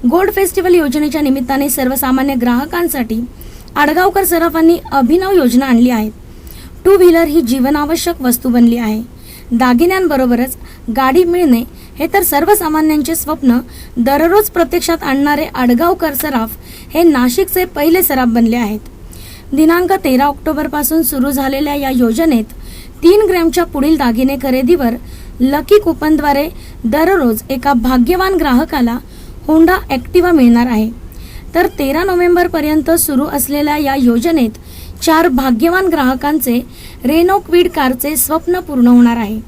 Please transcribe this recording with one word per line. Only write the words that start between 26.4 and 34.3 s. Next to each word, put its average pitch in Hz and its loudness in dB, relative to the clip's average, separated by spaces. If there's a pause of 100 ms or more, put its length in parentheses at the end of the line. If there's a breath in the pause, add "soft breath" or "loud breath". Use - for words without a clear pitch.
दररोज 277 0
एका 269 -2
भाग्यवान 262 0
ग्राहकाला 262 0 (500 loud breath)
Honda 330 2
Activa 349 0
मिळणार 240 4
आहे. 220 -2 (640 loud breath)
तर 349 2
तेरा 294 -4
नोव्हेंबरपर्यंत 349 0
सुरू 302 0
असलेल्या 294 -2
या 277 -2
योजनेत 240 2 (520 loud breath)